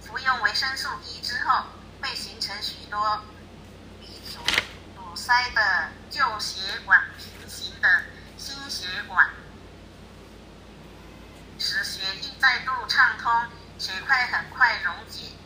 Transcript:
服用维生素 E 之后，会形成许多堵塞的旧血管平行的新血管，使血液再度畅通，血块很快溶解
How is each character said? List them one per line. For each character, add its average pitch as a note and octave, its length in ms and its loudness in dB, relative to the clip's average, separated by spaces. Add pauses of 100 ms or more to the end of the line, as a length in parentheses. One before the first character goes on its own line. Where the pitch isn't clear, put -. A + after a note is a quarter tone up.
服 A3+ 120 -6
用 B3+ 220 4
维 G#3 140 4
生 C4+ 220 2
素 C#4 120 -4 (160)
E - 160 -12
之 - 240 -2
后， B3 220 4 (340)
会 B3 140 -4
形 - 260 -8
成 G3 220 -4
许 - 240 -6
多 G#3+ 360 2 (1700)
堵 - 180 -12
塞 B3 360 4
的 G3 400 4 (200)
旧 B3 280 2
血 G3+ 480 -4
管 F#3+ 180 8 (140)
平 - 300 -14
行 - 320 -10
的 F#3 240 6 (320)
新 - 180 -8 (160)
血 - 160 -4 (220)
管， F3+ 200 6 (2250)
使 - 260 0
血 - 160 -6 (160)
液 - 220 -8
再 B3 220 6
度 B3+ 100 -4 (180)
畅 A#3+ 300 6
通， A#3 140 2 (460)
血 F#3+ 280 -4
块 B3+ 200 4
很 E3 240 0
快 A3+ 320 6
溶 - 120 0 (140)
解 - 240 -12 (120)